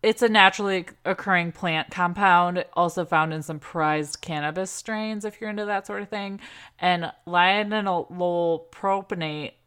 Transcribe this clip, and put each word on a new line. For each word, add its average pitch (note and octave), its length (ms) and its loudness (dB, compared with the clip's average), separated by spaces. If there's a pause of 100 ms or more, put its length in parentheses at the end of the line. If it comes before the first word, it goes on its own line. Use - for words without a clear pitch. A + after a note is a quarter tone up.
it's A3+ 200 2
a A#3+ 60 6
naturally G3 580 4 (180)
occurring F3+ 480 0
plant D#3+ 380 -2
compound, F3 760 2 (100)
also F3 300 0
found D#3+ 280 2
in D#3 100 -8
some D#3 160 -10
prized D3+ 640 -2
cannabis D#3 500 -6
strains, G#3+ 540 -8
if G#3 160 -10
you're G#3+ 100 -8
into G#3 140 -6
that G3+ 220 -4
sort G3+ 160 -8
of G3 60 -14
thing. G3 300 -8 (400)
And F3 340 -2 (140)
lionel F3 1400 0
propionate F3 800 -4 (140)